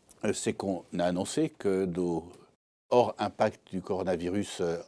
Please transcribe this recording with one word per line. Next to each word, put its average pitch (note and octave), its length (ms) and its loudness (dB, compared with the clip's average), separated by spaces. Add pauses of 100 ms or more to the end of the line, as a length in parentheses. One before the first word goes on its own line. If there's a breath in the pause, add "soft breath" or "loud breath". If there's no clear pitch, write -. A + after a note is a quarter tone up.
(260)
euh, G2+ 80 2
c'est - 200 -2
qu'on F#2+ 300 -4 (160)
a F2 60 4
annoncé F#2+ 440 0
que F#2+ 360 0
nos, F2 400 -2 (640)
hors A#2+ 280 4
impact G#2+ 540 -2
du F#2 100 -4
coronavirus, F#2 800 -2
euh, E2+ 160 0 (100)